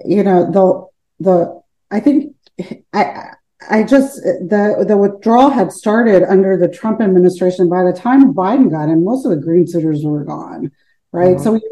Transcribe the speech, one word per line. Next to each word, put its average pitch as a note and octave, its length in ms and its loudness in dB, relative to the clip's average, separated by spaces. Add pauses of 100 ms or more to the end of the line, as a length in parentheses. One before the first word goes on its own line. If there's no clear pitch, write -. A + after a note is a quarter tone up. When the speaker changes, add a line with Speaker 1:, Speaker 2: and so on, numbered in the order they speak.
Speaker 1:
you G3 180 0
know, F#3 280 2
the, - 760 -2
the, F3+ 360 0 (280)
I G3+ 100 -6
think, C#4+ 360 0 (580)
I, - 380 -4 (360)
I A3 140 0
just, C4+ 400 0
the, G3+ 640 -2
the G#3+ 80 2
withdrawal A3+ 540 2
had G#3 220 -2
started G#3+ 500 2
under F#3+ 340 2
the F3 120 2
Trump G#3+ 340 -6
administration. F3+ 680 2
By F3+ 160 0
the F3+ 100 0
time B3+ 380 2
Biden G3 380 0
got D3+ 200 -4
in, E3 140 2
most B3 220 -2
of A3+ 60 -2
the D3 120 -4
green E3 220 2
suitors D#3 400 -4
were D3 180 -4
gone, - 480 -12 (400)
right? F3+ 240 2
Speaker 2:
Mm-hmm. F3+ 80 -4
Speaker 1:
So A3 100 0
we A3 80 -2 (100)